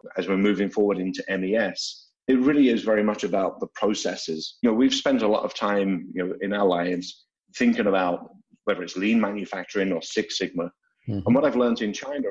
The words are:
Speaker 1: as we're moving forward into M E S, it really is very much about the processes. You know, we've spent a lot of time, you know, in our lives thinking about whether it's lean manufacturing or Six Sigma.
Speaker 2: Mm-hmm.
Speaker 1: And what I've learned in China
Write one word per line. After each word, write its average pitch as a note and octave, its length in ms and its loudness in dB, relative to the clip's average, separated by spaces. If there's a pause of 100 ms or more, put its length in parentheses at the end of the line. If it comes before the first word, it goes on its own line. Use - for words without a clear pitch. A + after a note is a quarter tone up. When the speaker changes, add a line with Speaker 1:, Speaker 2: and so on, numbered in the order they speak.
(180)
Speaker 1:
as E2+ 100 -2
we're F#2+ 100 0
moving G2 320 2
forward G2+ 300 0
into F#2 300 -4
M F#2+ 160 -2
E G2 100 0
S, - 540 -4 (180)
it C3 120 4
really C#3 280 6
is A2+ 160 2
very G#2+ 200 2
much G#2+ 200 0
about F#2+ 380 -2
the - 120 -6
processes. F#2 880 -4
You B2 80 4
know, A2 60 2
we've C3 180 4
spent C3+ 280 0
a G#2+ 80 2
lot G#2+ 160 2
of G#2 80 -4
time, G2 600 0
you F2+ 120 -4
know, F#2 160 -6
in G2 100 -4
our G2+ 160 2
lives F2+ 580 -2 (300)
thinking A#2 320 2
about F#2 440 0 (340)
whether F#2 180 -2
it's E2+ 120 -10
lean G#2+ 240 2
manufacturing G2+ 720 -2
or A#2+ 80 -2
Six - 380 -6
Sigma. F2 280 -4 (420)
Speaker 2:
Mm-hmm. G2+ 180 -4
Speaker 1:
And A#2+ 80 4
what C#3+ 100 4
I've C3+ 120 2
learned A#2+ 260 2
in G#2+ 100 -2
China C3 400 -6